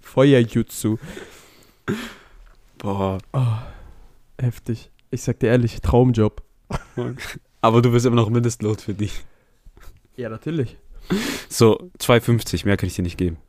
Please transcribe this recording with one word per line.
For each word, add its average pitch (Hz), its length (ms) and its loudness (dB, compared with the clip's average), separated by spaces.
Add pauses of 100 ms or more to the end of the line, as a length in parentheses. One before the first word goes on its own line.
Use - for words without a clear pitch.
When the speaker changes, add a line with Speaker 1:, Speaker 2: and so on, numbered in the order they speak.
Speaker 1:
Feuerjutsu. 120 960 2 (1800)
Speaker 2:
Boah. 95 400 -2 (140)
Speaker 1:
Oh, 135 100 0 (1000)
heftig. - 500 -6 (200)
Ich 123 120 -6
sag - 180 -2
dir 117 80 2
ehrlich, 120 340 2
Traumjob. 120 600 2 (1200)
Speaker 2:
Aber 117 220 6
du 120 100 4
bist 120 140 4
immer 120 100 4
noch 110 140 2
Mindestlohn 117 480 -2
für 104 160 -8
die. 104 160 -4 (1040)
Speaker 1:
Ja, 117 140 -10
natürlich. 135 460 -6 (720)
Speaker 2:
So, 113 500 2
zwei 120 220 4
fünfzig, - 440 -2
mehr 101 120 2
kann 98 120 -4
ich - 80 -8
dir 95 60 -4
nicht 87 160 -6
geben. 87 180 -2 (120)